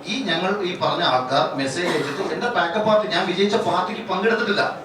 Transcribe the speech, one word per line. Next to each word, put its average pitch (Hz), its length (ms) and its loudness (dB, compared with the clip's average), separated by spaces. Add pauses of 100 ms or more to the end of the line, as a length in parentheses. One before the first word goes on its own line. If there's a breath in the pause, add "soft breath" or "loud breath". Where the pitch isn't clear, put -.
ഈ 220 160 -4
ഞങ്ങൾ 190 400 0
ഈ 180 160 -4
പറഞ്ഞ 160 240 0
ആൾക്കാർ 135 540 2
മെസ്സേജ് 151 300 -2
അയച്ചിട്ട് 156 460 -2
എന്റെ 196 140 -2
പാക്കപ്പ് 220 400 0
പാർട്ടി, 214 200 4
ഞാൻ 180 200 0
വിജയിച്ച 196 280 2
പാർട്ടിക്ക് 175 460 0
പങ്കെടുത്തിട്ടില്ല. 208 840 0